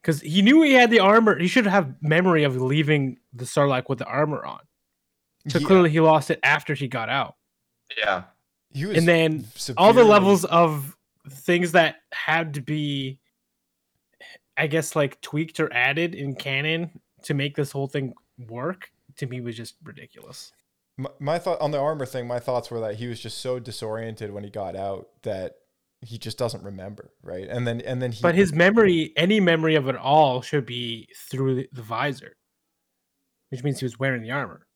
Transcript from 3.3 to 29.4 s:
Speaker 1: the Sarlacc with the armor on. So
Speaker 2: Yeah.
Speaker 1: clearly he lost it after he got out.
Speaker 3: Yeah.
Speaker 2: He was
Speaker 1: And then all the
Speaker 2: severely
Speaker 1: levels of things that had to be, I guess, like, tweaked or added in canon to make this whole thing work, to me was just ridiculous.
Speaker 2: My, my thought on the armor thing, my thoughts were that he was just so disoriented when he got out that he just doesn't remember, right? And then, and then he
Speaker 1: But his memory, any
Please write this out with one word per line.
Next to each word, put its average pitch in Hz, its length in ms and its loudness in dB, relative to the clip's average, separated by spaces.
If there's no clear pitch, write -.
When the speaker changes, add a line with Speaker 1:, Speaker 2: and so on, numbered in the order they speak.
Speaker 1:
the 123 120 -12
Sarlacc 135 440 0
with 123 120 -4
the 127 60 -8
armor 147 380 -4
on. 64 140 -12
So 147 120 -2
Speaker 2:
Yeah. 147 60 -2
Speaker 1:
clearly 180 240 6
he 156 100 2
lost 156 300 4
it - 120 -2
after 147 320 0
he 135 140 -6
got 117 200 -6
out. 127 280 -4
Speaker 3:
Yeah. 98 280 0
Speaker 2:
He 139 140 -6
was 208 120 -2
Speaker 1:
And 165 100 2
then 160 380 2
all 196 160 6
the 240 80 6
Speaker 2:
severely 220 100 8
Speaker 1:
levels 196 340 6
of 160 520 0
things 175 440 -2
that 165 240 4
had 160 420 -4
to 147 60 -6
be, 143 600 -6
I 147 100 -2
guess, 151 280 -4
like, 143 260 -2
tweaked 160 400 -8
or 151 120 -2
added 139 420 0
in 139 200 -8
canon 156 680 -6
to - 120 -6
make 143 220 -4
this 143 160 -4
whole 139 140 -6
thing 135 280 -8
work, 135 420 -12
to 143 100 -8
me 127 140 -10
was 117 160 -10
just 113 260 -16
ridiculous. - 680 -20
Speaker 2:
My, 131 200 -10
my 147 200 -4
thought 175 220 -4
on 151 100 -2
the 147 100 -4
armor 147 260 -4
thing, 123 200 -10
my 123 120 -6
thoughts 120 320 -6
were 117 100 -8
that 107 160 -6
he 117 120 -10
was 117 100 -10
just - 200 -14
so 127 200 -6
disoriented 110 760 -10
when 101 120 -12
he 98 60 -16
got 95 260 -8
out 95 320 -8
that 95 340 -8
he 117 160 -16
just - 180 -12
doesn't 113 260 -6
remember, 98 480 -16
right? 92 260 -12
And 120 180 -4
then, 120 140 -4
and 127 220 -6
then 123 100 -4
he 107 80 -12
Speaker 1:
But 170 140 0
his 180 180 4
memory, 180 640 4
any 196 240 4